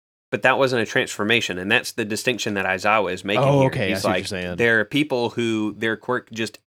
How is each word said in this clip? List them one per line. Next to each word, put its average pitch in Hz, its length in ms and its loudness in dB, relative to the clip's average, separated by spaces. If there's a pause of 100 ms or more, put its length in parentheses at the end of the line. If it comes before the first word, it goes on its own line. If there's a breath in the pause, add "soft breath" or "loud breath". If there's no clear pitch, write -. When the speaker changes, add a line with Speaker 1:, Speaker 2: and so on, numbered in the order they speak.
(300)
Speaker 1:
but 120 120 -4
that 127 160 6
wasn't 127 240 2
a 104 40 -2
transformation, 107 720 0
and 95 120 -2
that's 123 220 2
the 117 120 -4
distinction 107 500 -4
that 95 100 -2
Aizawa 95 480 2
is 90 120 -8
making 110 200 2
Speaker 2:
Oh, 139 160 4
Speaker 1:
here. 131 80 4
Speaker 2:
okay, 127 180 -2
I - 40 0
Speaker 1:
He's 95 120 -4
Speaker 2:
see 104 60 0
what 92 40 2
Speaker 1:
like, 92 100 0
Speaker 2:
you're 95 180 -6
saying. 90 160 -6
Speaker 1:
there 113 240 4
are 104 40 0
people 127 460 -2
who 110 460 -2
their 110 200 -2
quirk - 340 -6
just 110 380 -6